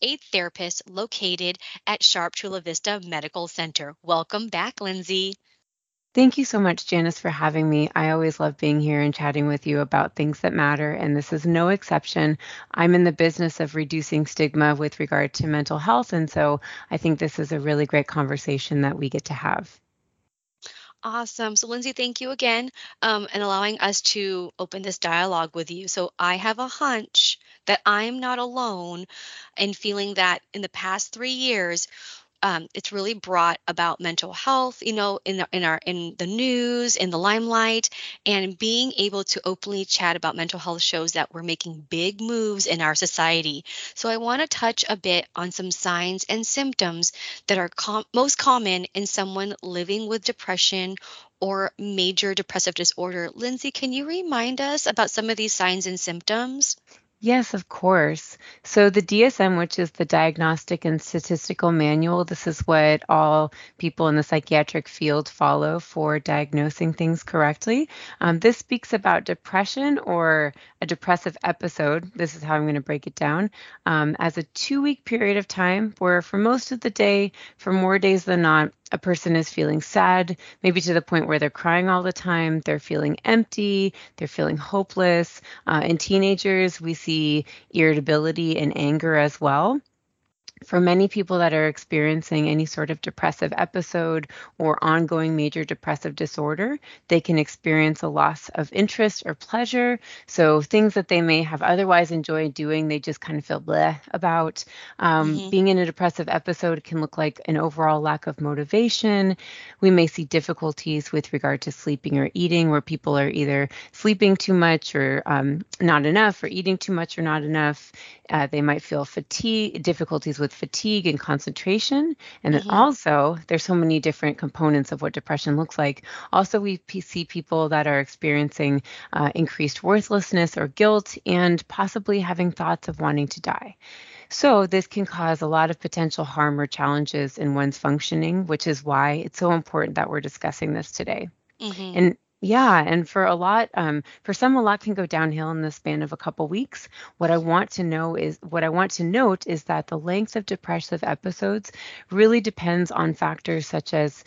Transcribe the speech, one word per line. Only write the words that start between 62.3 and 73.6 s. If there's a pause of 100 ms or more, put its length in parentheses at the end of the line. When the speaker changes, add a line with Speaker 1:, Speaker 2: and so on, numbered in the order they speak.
Speaker 2:
is
what
all (240)
people
in
the
psychiatric
field
follow
for
diagnosing
things
correctly. (320)
Um,
this
speaks
about
depression
or (260)
a
depressive
episode,
this
is
how
I'm
gonna
break
it
down, (340)